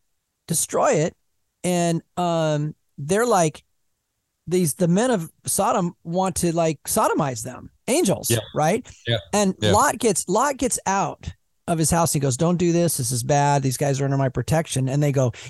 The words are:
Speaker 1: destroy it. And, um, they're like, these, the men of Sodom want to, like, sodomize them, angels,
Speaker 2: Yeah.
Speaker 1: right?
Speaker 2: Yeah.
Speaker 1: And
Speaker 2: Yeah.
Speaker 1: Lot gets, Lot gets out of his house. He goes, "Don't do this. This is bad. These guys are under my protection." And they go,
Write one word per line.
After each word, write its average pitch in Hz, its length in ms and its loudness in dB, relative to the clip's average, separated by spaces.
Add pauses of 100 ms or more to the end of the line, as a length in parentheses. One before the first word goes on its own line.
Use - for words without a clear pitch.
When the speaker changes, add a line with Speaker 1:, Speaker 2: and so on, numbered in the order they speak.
(460)
Speaker 1:
destroy - 480 0
it. 165 200 0 (480)
And, 170 400 0 (140)
um, 151 580 -2 (220)
they're 190 300 0
like, 180 360 0 (840)
these, 175 280 0
the 180 140 0
men 208 220 2
of 175 200 -2 (140)
Sodom 196 500 -2 (100)
want 180 320 -2
to, 170 200 0
like, 160 280 0
sodomize 196 580 0
them, - 280 -14 (160)
angels, 247 440 0
Speaker 2:
Yeah. 117 80 0 (160)
Speaker 1:
right? 160 320 0 (200)
Speaker 2:
Yeah. 117 120 -2 (140)
Speaker 1:
And 196 280 2
Speaker 2:
Yeah. 107 120 2
Speaker 1:
Lot 254 260 4
gets, 208 300 0
Lot 254 280 0
gets 247 300 -2
out 185 440 -2 (360)
of 170 120 0
his 160 120 0
house. 165 240 2
He 147 60 0
goes, 123 180 0
"Don't 170 180 2
do 175 160 2
this. 170 240 2
This 123 160 -4
is 120 100 -2
bad. 143 400 2
These 131 140 -2
guys 139 240 -2
are 139 60 0
under 139 100 0
my 135 140 2
protection." 135 580 -2
And 139 140 0
they 147 100 2
go, 127 200 2 (180)